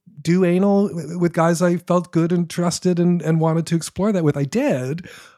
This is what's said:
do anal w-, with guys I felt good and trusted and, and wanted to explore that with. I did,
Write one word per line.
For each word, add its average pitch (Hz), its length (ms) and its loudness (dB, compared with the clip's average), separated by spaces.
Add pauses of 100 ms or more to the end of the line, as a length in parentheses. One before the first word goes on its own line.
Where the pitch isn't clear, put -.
(200)
do 175 240 0
anal 202 460 2
w-, 170 300 -10
with 175 140 0
guys 170 280 2
I 175 160 2
felt 175 340 -2
good 165 200 0
and 175 180 0
trusted 175 500 -2
and, 175 220 2
and 160 180 0
wanted 160 280 0
to 165 80 0
explore 180 360 -2
that 185 120 0
with. 147 120 2
I 143 80 -2
did, 156 640 -2 (300)